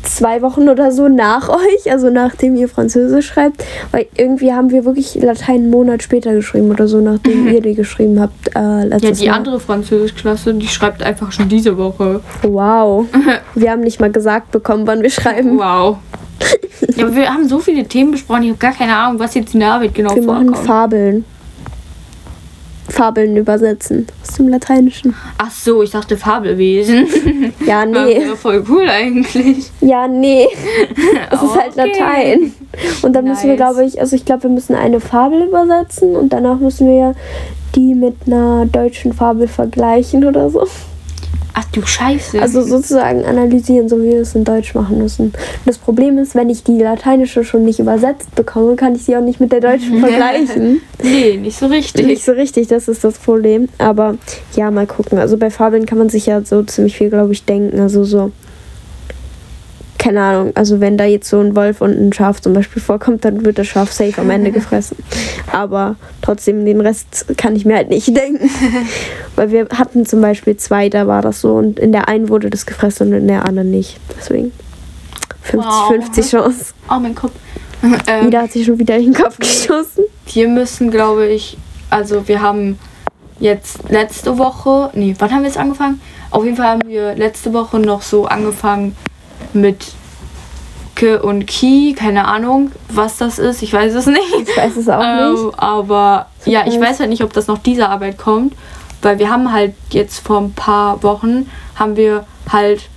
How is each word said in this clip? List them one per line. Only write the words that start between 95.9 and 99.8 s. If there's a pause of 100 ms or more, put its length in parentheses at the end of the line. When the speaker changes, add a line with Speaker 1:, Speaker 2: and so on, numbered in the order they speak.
Speaker 2:
ja,
ich
Speaker 1:
Surprise. (120)
Speaker 2:
weiß
halt
nicht,
ob
das
noch
dieser
Arbeit
kommt, (480)
weil
wir
haben
halt (160)